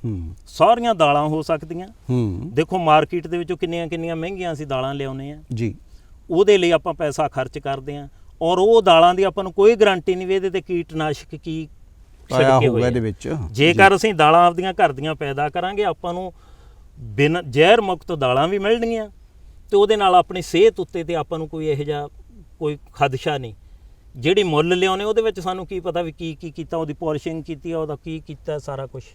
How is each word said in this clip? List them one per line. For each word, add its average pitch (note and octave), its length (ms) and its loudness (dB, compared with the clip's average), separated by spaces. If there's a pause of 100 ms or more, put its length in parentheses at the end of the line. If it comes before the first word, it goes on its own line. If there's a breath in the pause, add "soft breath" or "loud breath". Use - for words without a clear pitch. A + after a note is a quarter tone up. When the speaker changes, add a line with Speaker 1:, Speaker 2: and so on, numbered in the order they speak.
Speaker 1:
ਹੂੰ। F2 300 -6 (120)
Speaker 2:
ਸਾਰੀਆਂ A#3 480 2
ਦਾਲਾਂ D3+ 340 2
ਹੋ D#3 140 -4
ਸਕਦੀਆਂ। E3 460 -6 (220)
Speaker 1:
ਹੂੰ। A#2 440 -4
Speaker 2:
ਦੇਖੋ E3 240 -2
ਮਾਰਕੀਟ D#3 480 0
ਦੇ E3 120 -6
ਵਿੱਚੋਂ E3+ 180 -6
ਕਿੰਨੀਆਂ E3+ 300 -6
ਕਿੰਨੀਆਂ E3 300 -6
ਮਹਿੰਗੀਆਂ F3+ 360 -8
ਅਸੀਂ D3+ 140 -10
ਦਾਲਾਂ C3+ 280 -4
ਲਿਆਉਂਦੇ C#3 380 -10
ਹਾਂ। D3+ 100 -18 (120)
Speaker 1:
ਜੀ। A2+ 200 -4 (560)
Speaker 2:
ਉਹਦੇ G3 280 4
ਲਈ F3 120 2
ਆਪਾਂ E3 240 0
ਪੈਸਾ D3 340 -4
ਖਰਚ C3 300 -6
ਕਰਦੇ C#3 380 -8
ਹਾਂ C#3+ 120 -14 (340)
ਔਰ F3 160 2
ਉਹ A3 240 6
ਦਾਲਾਂ F3 320 8
ਦੀ F#3 80 0
ਆਪਾਂ F#3+ 220 -2
ਨੂੰ F3+ 80 -8
ਕੋਈ G#3 240 6
ਗਾਰੰਟੀ F#3+ 380 2
ਨਹੀਂ F#3 120 -6
ਵੀ F#3+ 80 0
ਇਹਦੇ F#3+ 140 -2
'ਤੇ F3+ 120 -4
ਕੀਟਨਾਸ਼ਕ D#3+ 760 -6
ਕੀ D#3+ 320 -10 (640)
Speaker 1:
ਪਾਇਆ B2+ 120 2
Speaker 2:
ਛਿੜਕੇ C3+ 120 4
Speaker 1:
ਹੋਊਗਾ C3 140 4
Speaker 2:
ਹੋਏ A#2 140 0
ਆ। B2 40 2
Speaker 1:
ਇਹਦੇ B2 140 0
ਵਿੱਚ। A2+ 360 -6 (160)
Speaker 2:
ਜੇਕਰ E3 380 4
Speaker 1:
ਜੀ। G3 60 2
Speaker 2:
ਅਸੀਂ G#3+ 180 0
ਦਾਲਾਂ D#3+ 320 6
ਆਪਦੀਆਂ F3+ 260 0
ਘਰ E3+ 200 2
ਦੀਆਂ D3 220 -6
ਪੈਦਾ C#3+ 340 -4
ਕਰਾਂਗੇ, F#3+ 360 -4
ਆਪਾਂ F3 300 -6
ਨੂੰ F3+ 180 -8 (680 soft breath)
ਬਿਨ C3 380 0 (120)
ਜ਼ਹਿਰ E3+ 300 6
ਮੁਕਤ F#3 320 -4
ਦਾਲਾਂ C#3 360 0
ਵੀ G3+ 100 -2
ਮਿਲਣਗੀਆਂ A3 520 -2 (600)
ਤੇ G#3 60 2
ਉਹਦੇ G#3 200 4
ਨਾਲ G3 180 4
ਆਪਣੀ F3+ 280 4
ਸਿਹਤ G3+ 380 2
ਉੱਤੇ E3+ 240 -8
ਤੇ E3 100 -4
ਆਪਾਂ D#3+ 240 -6
ਨੂੰ D#3+ 100 -8
ਕੋਈ D#3 180 -8
ਇਹੋ D3 180 -2
ਜਿਹਾ D3 240 -6 (500)
ਕੋਈ D3 200 -6 (140)
ਖਦਸ਼ਾ C#3+ 460 -2
ਨਹੀਂ। A#2 160 -12 (640)
ਜਿਹੜੀ E3+ 260 0
ਮੁੱਲ E3+ 360 2
ਲਿਆਉਂਦੇ F#3+ 260 0
ਉਹਦੇ G#3+ 180 0
ਵਿੱਚ G#3+ 180 -2
ਸਾਨੂੰ F#3 260 -8
ਕੀ F#3 140 -8
ਪਤਾ E3+ 220 -4
ਵੀ E3 100 -8
ਕੀ D#3+ 220 -10
ਕੀ D#3+ 160 -14
ਕੀਤਾ, E3 260 -10
ਉਹਦੀ D#3+ 160 -6
ਪਾਲਿਸ਼ਿੰਗ D#3 520 -6
ਕੀਤੀ E3 280 -12
ਆ, E3 60 -4
ਉਹਦਾ D3+ 260 -6
ਕੀ D#3+ 160 -10
ਕੀਤਾ, D3+ 380 -10
ਸਾਰਾ C3+ 280 -10
ਕੁਛ। B2+ 160 -16 (120)